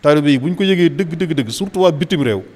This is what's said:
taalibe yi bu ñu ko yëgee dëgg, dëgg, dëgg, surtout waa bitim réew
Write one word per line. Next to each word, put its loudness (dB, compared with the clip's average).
taalibe 4
yi 2
bu -6
ñu -4
ko -2
yëgee 2
dëgg, -6
dëgg, -4
dëgg, -4
surtout -4
waa 4
bitim -2
réew -2